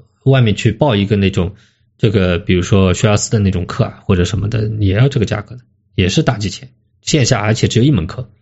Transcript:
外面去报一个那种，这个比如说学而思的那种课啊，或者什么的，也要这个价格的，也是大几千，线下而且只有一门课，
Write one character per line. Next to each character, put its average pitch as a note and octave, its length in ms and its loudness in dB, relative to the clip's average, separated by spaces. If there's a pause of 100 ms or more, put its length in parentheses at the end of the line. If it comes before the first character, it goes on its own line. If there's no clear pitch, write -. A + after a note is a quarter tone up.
(240)
外 C3 160 4
面 A2 160 2
去 G#2+ 160 0
报 B2+ 240 0
一 G2+ 100 2
个 G#2+ 80 0
那 G2 160 2
种， F2+ 240 -4 (440)
这 A2+ 120 2
个 F2+ 300 0
比 G2 120 -2
如 F2 100 2
说 F#2 320 2
学 - 140 0
而 G#2 80 2
思 - 140 -4
的 A2+ 80 0
那 G2 140 2
种 F#2 120 -4
课 - 200 -2
啊， - 180 -12
或 G2 140 0
者 F2 80 2
什 - 160 -4
么 G#2 100 -4
的， A2 160 -2 (140)
也 G2 140 2
要 B2 140 2
这 C3+ 120 -2
个 G#2 60 0
价 G#2 140 -6
格 - 140 -16
的， - 80 -20 (320)
也 F2+ 140 0
是 D#3+ 160 0
大 A#2+ 120 -2
几 G2+ 140 -6
千， - 200 -16 (300)
线 C#3+ 260 0
下 - 120 0
而 G#2+ 160 -2
且 - 140 0
只 - 100 0
有 A#2 60 2
一 D3+ 80 4
门 F2 160 -2
课， - 200 -14 (140)